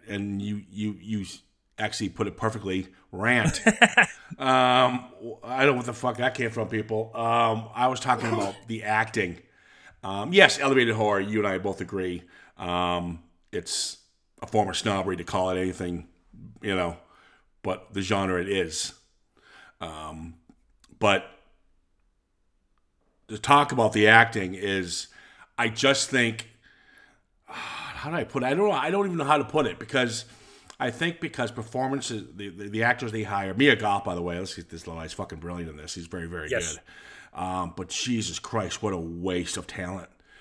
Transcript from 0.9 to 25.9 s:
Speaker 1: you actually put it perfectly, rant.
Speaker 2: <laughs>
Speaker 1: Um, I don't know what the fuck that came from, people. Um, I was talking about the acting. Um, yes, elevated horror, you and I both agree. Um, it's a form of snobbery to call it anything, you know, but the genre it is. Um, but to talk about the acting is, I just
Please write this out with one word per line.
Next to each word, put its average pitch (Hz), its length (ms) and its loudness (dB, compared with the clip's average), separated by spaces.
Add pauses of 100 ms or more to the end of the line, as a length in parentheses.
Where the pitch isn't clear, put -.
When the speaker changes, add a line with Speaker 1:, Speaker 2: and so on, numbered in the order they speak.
Speaker 1:
you 101 260 -4 (520)
actually 107 320 -4
put 104 180 -4
it 95 80 -10
perfectly, 98 520 -2 (240)
rant. 120 560 2
Speaker 2:
<laughs> 214 60 6 (640)
Speaker 1:
Um, 127 640 4 (380)
I 127 200 0
don't 143 100 6
know - 0 -
what 123 120 -2
the 120 80 -6
fuck 117 240 -4
that 127 160 0
came 120 160 -2
from, 110 180 -4
people. 110 460 -4
Um, 117 640 2
I 123 120 2
was 127 120 0
talking 120 320 0
about 98 240 -2 (120)
the 110 160 -6
acting. 107 540 0 (640)
Um, 98 300 -6
yes, - 260 8
elevated 131 360 4
horror, 107 240 2
you 104 200 -2
and 104 80 2
I 95 120 0
both 98 220 -4
agree. 92 420 -6 (340)
Um, 87 640 -2 (300)
it's - 460 -6 (440)
a - 60 -14
form 104 220 2
of 90 60 -4
snobbery 95 420 0
to 85 60 -6
call 92 280 0
it 92 100 0
anything, 90 460 -4 (540)
you 101 140 -2
know, 87 220 -2 (640)
but - 320 -6
the 98 80 -2
genre 95 400 0
it 95 80 -4
is. 90 440 -2 (840)
Um, 80 560 -12 (640)
but 101 280 2 (2000)
to 107 100 -10
talk 143 340 4
about 113 220 2
the 104 140 6
acting 110 480 6
is, 95 520 -4 (520)
I 117 100 2
just 135 400 2